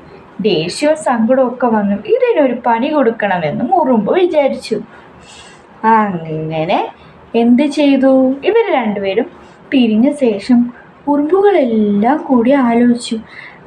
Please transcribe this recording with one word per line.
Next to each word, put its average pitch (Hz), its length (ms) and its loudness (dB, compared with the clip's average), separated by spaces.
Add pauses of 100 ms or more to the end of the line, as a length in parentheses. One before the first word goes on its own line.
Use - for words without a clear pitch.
(420)
ദേഷ്യവും 185 540 -2
സങ്കടവും 254 520 0
ഒക്കെ 240 200 -4
വന്നു. 202 280 0
ഇതിനൊരു 349 680 0
പണി 233 220 0
കൊടുക്കണമെന്നും 226 880 -2
ഉറുമ്പ് 262 380 0
വിചാരിച്ചു. 302 680 -2 (1000)
അങ്ങനെ 170 1080 -2 (440)
എന്ത് 240 280 4
ചെയ്തു? 269 720 2 (100)
ഇവർ 415 280 2
രണ്ടുപേരും 208 520 -2 (460)
പിരിഞ്ഞ 240 400 2
ശേഷം 240 640 0 (340)
ഉറുമ്പുകളെല്ലാം 285 1120 2
കൂടി 254 340 0
ആലോചിച്ചു, 240 680 0 (500)